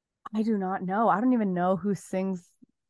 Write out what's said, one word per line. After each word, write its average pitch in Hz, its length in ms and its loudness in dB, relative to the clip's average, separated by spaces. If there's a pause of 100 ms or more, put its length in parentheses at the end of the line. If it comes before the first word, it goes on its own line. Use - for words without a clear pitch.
(340)
I 214 80 0
do 220 160 2
not 190 240 -2
know. 196 260 0
I 175 120 4
don't 254 120 2
even 214 220 2
know 180 220 2
who 190 180 -2
sings, 190 520 -6 (440)